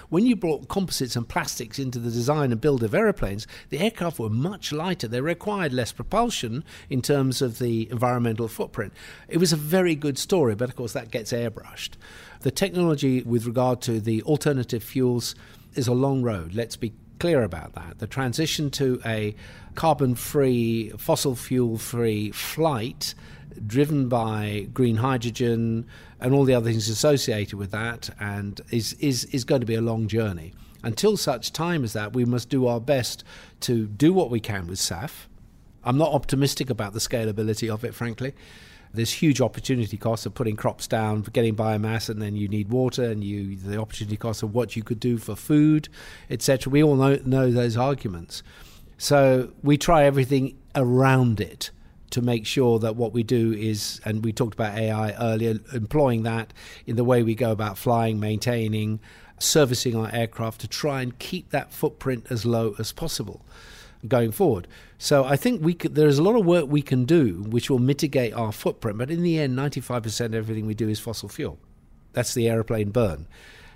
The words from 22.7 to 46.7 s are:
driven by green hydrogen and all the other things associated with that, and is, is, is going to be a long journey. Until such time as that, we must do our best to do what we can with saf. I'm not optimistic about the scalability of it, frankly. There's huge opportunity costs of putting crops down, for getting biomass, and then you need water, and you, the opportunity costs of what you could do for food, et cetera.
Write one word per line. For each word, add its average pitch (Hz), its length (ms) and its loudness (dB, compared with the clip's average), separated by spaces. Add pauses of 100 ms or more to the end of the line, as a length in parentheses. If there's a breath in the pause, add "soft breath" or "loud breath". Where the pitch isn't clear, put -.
driven 139 420 2
by 107 640 -2
green 120 240 2
hydrogen 117 880 0 (360 loud breath)
and 127 120 2
all 139 120 6
the 131 100 6
other 117 160 2
things 110 180 0
associated 113 720 0
with 98 140 -6
that, 113 360 -6 (120)
and 101 400 -6 (100)
is, 113 300 -2
is, 135 260 0
is 131 160 -4
going 135 180 2
to 117 60 -2
be 113 80 0
a 113 60 0
long 113 260 0
journey. 98 460 -2 (320 loud breath)
Until 196 320 2
such - 360 -2
time 165 300 0
as 110 100 -2
that, 107 200 -6
we 123 120 2
must 120 260 0
do 131 180 2
our 120 120 0
best 127 440 -2 (360 loud breath)
to 113 280 0
do 139 240 4
what 170 180 2
we 120 80 0
can 98 300 -6
with 92 100 -8
saf. - 480 -6 (560)
I'm 123 160 0
not 151 140 4
optimistic 139 580 0
about 107 220 -4
the 110 80 -6
scalability 110 680 -2
of 110 140 -4
it, 110 140 -8
frankly. 120 360 -6 (640 loud breath)
There's 113 180 0
huge 139 300 4
opportunity 117 560 -2
costs 113 260 -2
of 104 80 -6
putting 110 240 -2
crops - 300 -4
down, 107 360 0
for 107 80 -8
getting 117 240 2
biomass, 110 540 0
and 107 140 -6
then 104 140 -4
you 104 120 -2
need 104 220 -2
water, 127 340 0
and 110 180 -2
you, 98 340 -6
the 98 220 -6
opportunity 107 380 -6
costs 117 260 -4
of 107 120 -4
what 117 220 -2
you 113 60 -4
could 107 160 -4
do 120 200 0
for 107 180 -8
food, 151 520 4 (420 loud breath)
et 123 120 -6
cetera. 135 280 2